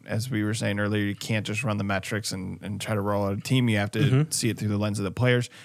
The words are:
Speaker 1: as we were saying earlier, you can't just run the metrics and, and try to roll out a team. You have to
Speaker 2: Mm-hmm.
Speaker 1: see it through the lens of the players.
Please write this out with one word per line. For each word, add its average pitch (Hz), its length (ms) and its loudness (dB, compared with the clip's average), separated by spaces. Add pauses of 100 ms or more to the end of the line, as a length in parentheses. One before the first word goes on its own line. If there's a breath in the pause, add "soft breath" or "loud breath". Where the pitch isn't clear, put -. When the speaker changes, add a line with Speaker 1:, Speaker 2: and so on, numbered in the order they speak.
Speaker 1:
as 113 240 -2
we 110 140 0
were 107 100 0
saying 104 260 -2
earlier, 104 240 2
you 101 120 0
can't 110 300 -2
just 107 180 -4
run 104 140 0
the 101 60 -2
metrics 101 480 -2
and, 95 300 -6
and 101 180 -6
try 110 160 -4
to 101 60 -2
roll 101 240 0
out 98 80 0
a 107 80 -4
team. 127 280 2
You 107 80 4
have 101 140 0
to 110 80 -2
Speaker 2:
Mm-hmm. 139 320 4
Speaker 1:
see - 180 0
it 101 80 -2
through 107 120 -2
the 104 80 0
lens 104 220 0
of 101 60 0
the 92 60 -2
players. 123 380 2 (160 loud breath)